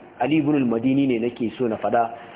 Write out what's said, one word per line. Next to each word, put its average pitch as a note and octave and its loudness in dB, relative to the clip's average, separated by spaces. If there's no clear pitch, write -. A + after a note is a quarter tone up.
Ali C#3+ 2
ibn D3 2
al-Madini C3 2
ne A#2+ 2
nake A#2 -2
so B2+ 0
na G#2+ -2
faɗa, A#2 0